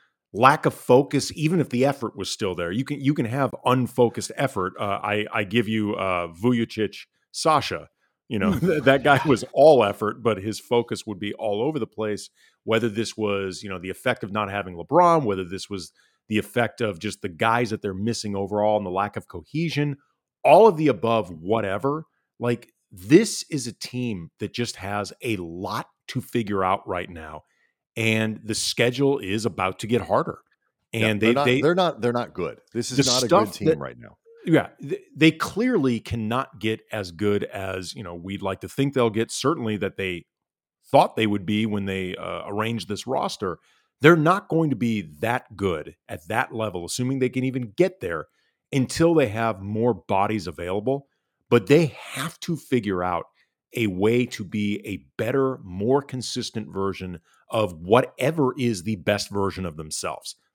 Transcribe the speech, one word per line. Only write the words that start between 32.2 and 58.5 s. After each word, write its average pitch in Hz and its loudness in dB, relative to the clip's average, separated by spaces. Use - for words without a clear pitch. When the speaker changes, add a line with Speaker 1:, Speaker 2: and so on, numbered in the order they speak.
Speaker 2:
good. - -6
This 113 -4
is 127 -4
Speaker 1:
the 139 6
Speaker 2:
not 127 2
a 117 0
good 196 4
Speaker 1:
stuff 185 -12
Speaker 2:
team 107 0
Speaker 1:
that 160 4
Speaker 2:
right 139 -10
now. 113 -20
Speaker 1:
Yeah, 147 4
th-, 160 -8
they 156 6
clearly 165 0
cannot 117 -4
get 110 -2
as 101 -6
good 101 0
as, 95 -8
you 120 -12
know, 87 -12
we'd 92 -10
like 95 -4
to 98 -10
think 139 -2
they'll 120 4
get. 104 -2
Certainly 123 -2
that 95 -4
they 92 -6
thought 156 6
they 113 2
would 101 0
be 107 2
when 104 -2
they, 95 -4
uh, 87 -8
arranged 107 -4
this 101 -6
roster. 113 -4
They're 165 8
not 175 2
going 160 2
to 131 -2
be 110 0
that 113 -4
good 80 -4
at 82 -12
that 113 -2
level, 104 -6
assuming 127 -4
they 127 2
can 127 -4
even 123 -6
get 180 0
there, 82 -6
until 156 2
they 143 4
have 110 -2
more 107 0
bodies 101 -2
available. 101 -4
But 120 4
they 147 6
have - -10
to 165 -6
figure 104 -2
out 90 -2
a 117 0
way 110 2
to 123 -10
be 104 -2
a 98 -8
better, 131 0
more 104 0
consistent 117 -8
version 92 -6
of 107 0
whatever 127 2